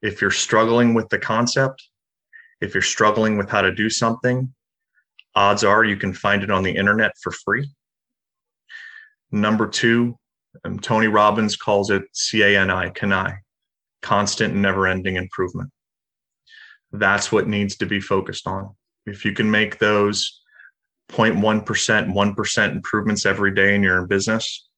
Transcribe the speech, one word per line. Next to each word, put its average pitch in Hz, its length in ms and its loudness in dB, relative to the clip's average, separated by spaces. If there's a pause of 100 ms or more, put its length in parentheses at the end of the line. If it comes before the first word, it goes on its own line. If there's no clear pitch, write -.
If 104 200 -6
you're 98 100 0
struggling 117 600 2
with 113 160 0
the 101 100 -2
concept, 120 640 -2 (760)
if 98 120 -8
you're 95 80 0
struggling 107 560 2
with 101 120 -4
how 107 120 0
to 92 140 0
do 107 140 -2
something, 123 640 -2 (840)
odds 104 300 2
are 104 180 6
you 104 140 0
can 95 160 -4
find 101 280 0
it 101 80 -6
on 95 140 2
the 92 100 -2
internet 104 380 2 (100)
for 87 120 -8
free. 127 360 -2 (1600)
Number 107 340 0
two, 117 500 0 (460)
um, - 160 -10
Tony 110 280 0
Robbins 107 500 2
calls 101 320 0
it 98 140 0 (100)
C - 300 0
A 101 180 4
N 95 100 0
I, 90 200 -4
Kanai, 95 480 -2 (600)
constant 104 520 0
and 98 80 -2
never-ending 95 560 0
improvement. 92 520 -6 (1200)
That's 101 360 0
what 110 200 2
needs 101 260 -2
to 104 100 -4
be 98 140 -4
focused - 480 -4
on. 98 260 -8 (320)
If 101 200 -12
you 104 80 -2
can 107 180 0
make 107 280 0
those 104 640 0 (680)
point 113 260 2
one 107 240 2
percent, 107 540 -2
one 101 220 0
percent 107 360 0
improvements 104 540 -2
every 98 280 0
day 98 220 4
in 101 80 2
your 92 240 2
business 101 720 -2